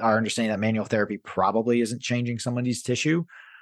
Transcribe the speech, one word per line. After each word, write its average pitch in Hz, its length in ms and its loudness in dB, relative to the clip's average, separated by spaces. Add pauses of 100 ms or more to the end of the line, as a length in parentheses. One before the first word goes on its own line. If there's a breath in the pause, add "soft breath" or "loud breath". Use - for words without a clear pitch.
our 113 160 4
understanding 113 340 0
that 101 80 0
manual 110 260 0
therapy 104 320 0
probably 110 640 0
isn't 117 200 -4
changing 120 380 -2
somebody's 123 440 -2
tissue, 156 400 0 (380 loud breath)